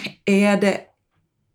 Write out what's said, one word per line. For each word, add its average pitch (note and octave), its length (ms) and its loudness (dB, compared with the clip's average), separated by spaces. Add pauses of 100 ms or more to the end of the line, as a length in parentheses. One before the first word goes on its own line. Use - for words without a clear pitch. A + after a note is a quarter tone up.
(260)
är G3+ 360 2
det G3 160 0 (760)